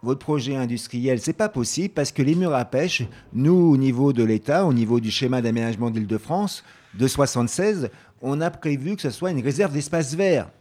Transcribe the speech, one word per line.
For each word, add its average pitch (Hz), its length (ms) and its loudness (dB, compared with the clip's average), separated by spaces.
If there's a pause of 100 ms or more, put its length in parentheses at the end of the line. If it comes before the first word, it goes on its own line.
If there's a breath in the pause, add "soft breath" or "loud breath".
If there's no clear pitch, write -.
votre 131 160 -2
projet 139 360 -2
industriel, 123 640 -2
c'est 156 120 -4
pas 214 160 0
possible 165 460 -2
parce 143 180 -2
que 143 120 0
les 143 100 4
murs 170 220 2
à 123 100 0
pêche, 143 380 0 (300 loud breath)
nous, 139 200 4
au 170 240 6
niveau 135 360 4
de 117 100 2
l'État, 110 420 2
au 147 80 4
niveau 117 260 2
du 110 120 -2
schéma 127 320 -2
d'aménagement 117 480 -2
d'Île-de-France 113 720 -4 (320 loud breath)
de 120 120 0
soixante-seize, 139 840 0 (320 loud breath)
on 139 180 -4
a 170 80 -2
prévu 156 460 -4
que - 80 -12
ce 135 80 -2
soit 180 180 -6
une 139 140 -2
réserve 143 300 0
d'espace 147 420 -4
vert. 165 340 0 (120)